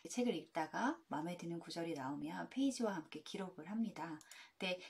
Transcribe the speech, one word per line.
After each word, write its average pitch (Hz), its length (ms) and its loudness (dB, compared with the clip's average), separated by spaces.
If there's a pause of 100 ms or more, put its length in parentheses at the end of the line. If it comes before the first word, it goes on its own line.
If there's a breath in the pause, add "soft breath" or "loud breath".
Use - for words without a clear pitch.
책을 247 260 4
읽다가 170 640 2 (120)
마음에 165 280 0
드는 170 220 -2
구절이 165 360 -2
나오면 147 560 -2
페이지와 254 440 4
함께 156 280 -4
기록을 180 460 -6
합니다. 185 500 0 (380 loud breath)
근데 185 220 0 (120)